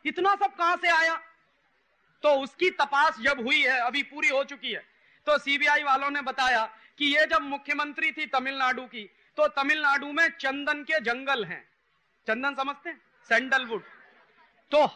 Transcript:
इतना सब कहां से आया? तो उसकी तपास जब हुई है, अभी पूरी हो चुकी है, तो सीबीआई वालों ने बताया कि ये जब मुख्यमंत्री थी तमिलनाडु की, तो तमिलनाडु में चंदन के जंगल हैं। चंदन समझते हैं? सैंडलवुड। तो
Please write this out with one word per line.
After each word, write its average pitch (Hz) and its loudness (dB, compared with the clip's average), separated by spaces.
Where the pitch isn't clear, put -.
इतना 370 2
सब 392 -2
कहां 339 0
से 349 -2
आया? 330 2
तो 294 4
उसकी 277 0
तपास 302 2
जब 262 0
हुई 294 2
है, 262 2
अभी 247 0
पूरी 302 -4
हो 269 2
चुकी 269 -10
है, 160 -10
तो 294 4
सीबीआई 294 0
वालों 277 0
ने 285 -4
बताया 254 -2
कि 285 0
ये 311 4
जब 320 2
मुख्यमंत्री 294 -4
थी 311 -8
तमिलनाडु 262 -2
की, 226 -14
तो 302 4
तमिलनाडु 285 0
में 320 2
चंदन 285 -4
के 311 -2
जंगल 247 -4
हैं। 160 -14
चंदन 254 -2
समझते 277 -6
हैं? 285 -14
सैंडलवुड। 240 0
तो 294 6